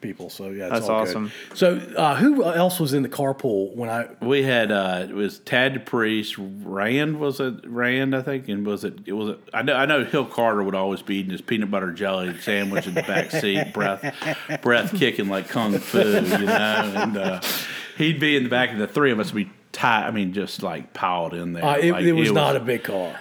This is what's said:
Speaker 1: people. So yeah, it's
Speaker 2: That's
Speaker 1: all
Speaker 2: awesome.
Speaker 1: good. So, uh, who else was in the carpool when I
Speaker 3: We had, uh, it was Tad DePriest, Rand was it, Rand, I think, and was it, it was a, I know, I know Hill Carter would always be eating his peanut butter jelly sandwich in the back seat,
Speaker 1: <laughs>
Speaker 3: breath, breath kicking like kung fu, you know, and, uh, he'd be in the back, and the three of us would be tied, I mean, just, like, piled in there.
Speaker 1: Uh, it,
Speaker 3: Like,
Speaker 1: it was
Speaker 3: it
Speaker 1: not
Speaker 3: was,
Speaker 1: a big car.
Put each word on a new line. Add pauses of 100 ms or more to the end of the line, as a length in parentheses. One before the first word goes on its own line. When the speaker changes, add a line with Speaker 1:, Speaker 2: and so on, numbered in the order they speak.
Speaker 1:
people.
So
yeah,
it's
Speaker 2:
That's
Speaker 1:
all
Speaker 2:
awesome. (180)
Speaker 1:
good.
So, (200)
uh,
who
else
was
in
the
carpool
when
I (140)
Speaker 3:
We
had,
uh,
it
was
Tad (100)
DePriest, (280)
Rand
was
it, (120)
Rand,
I
think,
and
was
it,
it
was
a, (160)
I
know,
I
know
Hill
Carter
would
always
be
eating
his
peanut
butter
jelly
sandwich
in
the
back
seat,
Speaker 1:
<laughs>
Speaker 3:
breath, (480)
breath
kicking
like
kung
fu,
you
know,
and,
uh, (560)
he'd
be
in
the
back,
and
the
three
of
us
would
be (220)
tied,
I
mean,
just,
like,
piled
in
there.
Speaker 1:
Uh,
it,
Speaker 3:
Like,
Speaker 1:
it
was
Speaker 3:
it
Speaker 1:
not
Speaker 3:
was,
Speaker 1:
a
big
car.